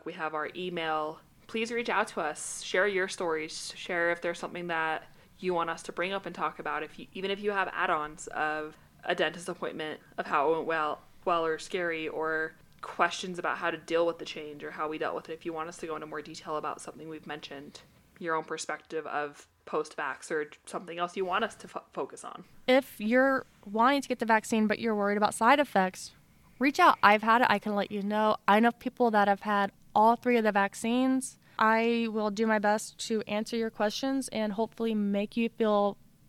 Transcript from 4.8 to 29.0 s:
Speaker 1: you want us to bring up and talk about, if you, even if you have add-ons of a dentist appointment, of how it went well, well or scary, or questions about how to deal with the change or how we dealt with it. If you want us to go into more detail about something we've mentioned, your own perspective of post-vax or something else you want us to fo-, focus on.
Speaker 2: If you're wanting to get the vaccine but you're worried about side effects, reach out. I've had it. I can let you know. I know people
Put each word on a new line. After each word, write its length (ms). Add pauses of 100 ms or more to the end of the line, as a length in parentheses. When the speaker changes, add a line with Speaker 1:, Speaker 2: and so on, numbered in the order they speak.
Speaker 1:
you 160
want 160
us 140
to 80
bring 200
up 140
and 80
talk 240
about, 240
if 160
you, 140
even 180
if 100
you 120
have 200
add-ons 560
of 480 (280)
a 120
dentist 320
appointment, 500 (180)
of 120
how 200
it 60
went 120
well, 340 (240)
well 200
or 140
scary, 480
or 460 (300)
questions 540
about 220
how 100
to 80
deal 300
with 140
the 40
change 380
or 80
how 180
we 80
dealt 200
with 120
it. 40
If 120
you 80
want 160
us 100
to 100
go 80
into 100
more 160
detail 340
about 240
something 280
we've 180
mentioned, 540 (400)
your 160
own 80
perspective 640
of 400 (180)
post-vax 640
or 160 (200)
something 340
else 160
you 80
want 180
us 140
to 100
fo-, 160 (100)
focus 320
on. 200 (240)
Speaker 2:
If 320
you're 440 (200)
wanting 380
to 60
get 120
the 60
vaccine 420
but 100
you're 160
worried 220
about 180
side 240
effects, 540 (480)
reach 180
out. 240
I've 220
had 180
it. 80
I 80
can 160
let 160
you 120
know. 340 (100)
I 140
know 100
people 400